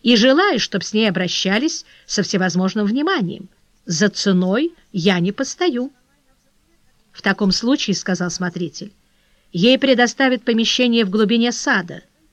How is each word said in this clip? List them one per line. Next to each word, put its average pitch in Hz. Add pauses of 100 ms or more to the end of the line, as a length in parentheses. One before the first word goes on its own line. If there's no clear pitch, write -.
и 240
желаю, 269
чтоб -
с -
ней 214
обращались 196 (220)
со -
всевозможным 185
вниманием. 269 (360)
За 185
ценой 202 (200)
я 185
не 180
постою". 269 (1200)
"В -
таком 196
случае", — 233
сказал 180
смотритель, — 180 (600)
"ей 226
предоставят 254
помещение 233
в 190
глубине 226
сада. 214 (300)